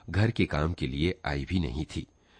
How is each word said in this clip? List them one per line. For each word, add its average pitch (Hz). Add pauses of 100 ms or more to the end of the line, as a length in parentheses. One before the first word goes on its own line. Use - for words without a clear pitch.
घर 101
के 98
काम 76
के -
लिए 71
आई 71
भी 92
नहीं 73
थी। - (320)